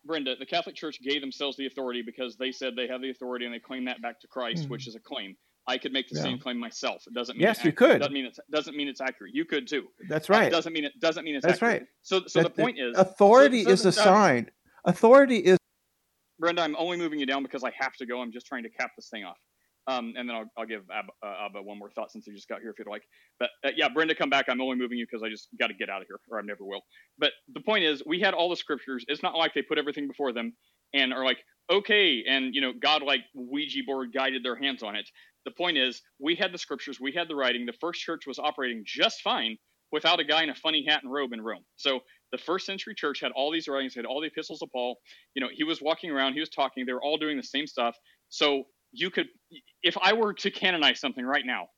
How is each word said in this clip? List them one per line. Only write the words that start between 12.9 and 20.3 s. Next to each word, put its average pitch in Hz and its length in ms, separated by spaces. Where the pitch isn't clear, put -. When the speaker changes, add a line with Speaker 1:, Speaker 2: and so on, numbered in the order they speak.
Speaker 2:
authority 220 680
Speaker 1:
so, - 40
so 190 60
Speaker 2:
is 202 80
Speaker 1:
the, 190 60
Speaker 2:
a - 20
Speaker 1:
uh, 214 140
Speaker 2:
sign. 185 460
Authority 247 500
is 185 220
Speaker 1:
Brenda, 170 240
I'm 151 140
only 175 200
moving 151 240
you 135 60
down 139 160
because 131 200
I 123 160
have 135 180
to 127 100
go. 123 160
I'm 117 100
just 120 140
trying 123 160
to 113 80
cap 123 260
this - 140
thing 107 140
off. 87 120
Um, 120 300
and 123 120
then 120 80